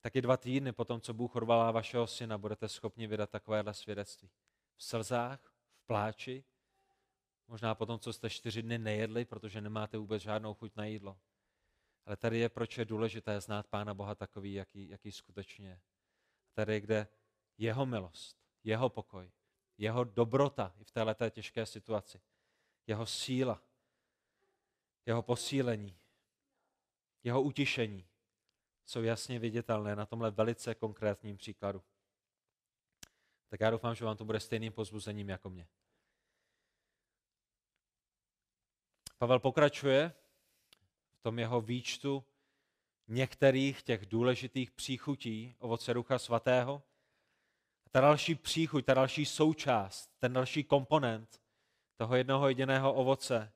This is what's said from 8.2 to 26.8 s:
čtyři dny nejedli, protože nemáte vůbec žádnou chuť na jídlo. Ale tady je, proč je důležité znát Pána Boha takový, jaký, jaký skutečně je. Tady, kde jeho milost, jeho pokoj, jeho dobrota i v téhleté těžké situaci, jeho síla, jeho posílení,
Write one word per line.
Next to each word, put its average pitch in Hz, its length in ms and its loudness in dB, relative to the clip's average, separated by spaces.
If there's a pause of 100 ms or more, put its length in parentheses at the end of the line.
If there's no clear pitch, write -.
čtyři 113 320 -6
dny 117 160 -4
nejedli, 110 480 -2
protože 107 360 -10
nemáte 107 360 -6
vůbec 107 260 -4
žádnou 107 300 -4
chuť 104 220 -14
na 107 100 -6
jídlo. 101 320 -10 (880)
Ale 104 120 -8
tady 117 220 0
je, 117 100 2
proč - 280 -6
je 113 80 -2
důležité 107 560 -4
znát 104 260 -6
Pána 104 260 -6
Boha 101 220 -8
takový, 98 380 -10
jaký, 98 360 -10
jaký 104 220 -14
skutečně 98 560 -16
je. 90 120 -18 (760)
Tady, 107 260 0
kde 104 280 0 (500)
jeho 117 280 -2
milost, 104 520 -8 (260)
jeho 110 260 2
pokoj, 92 420 -10 (460)
jeho 113 260 0
dobrota 117 720 2
i 95 60 -20
v - 80 -20
téhleté 110 400 0
těžké 110 340 -6
situaci, - 560 -6 (680)
jeho 110 180 -2
síla, 127 560 -2 (1400)
jeho 117 160 0
posílení, 117 760 -2 (1300)